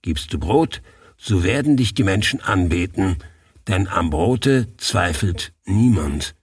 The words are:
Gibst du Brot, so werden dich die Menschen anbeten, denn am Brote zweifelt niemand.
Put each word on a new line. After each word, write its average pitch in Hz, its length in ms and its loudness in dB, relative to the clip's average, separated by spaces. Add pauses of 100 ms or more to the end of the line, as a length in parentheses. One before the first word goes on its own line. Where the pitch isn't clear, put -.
Gibst - 320 -6
du 78 60 -4
Brot, 120 420 0 (360)
so 92 260 0
werden 135 340 2
dich 113 160 0
die 120 100 0
Menschen 101 380 0
anbeten, 92 760 0 (500)
denn 92 200 0
am 87 220 -2
Brote 117 680 0
zweifelt 90 760 -2 (120)
niemand. 95 760 0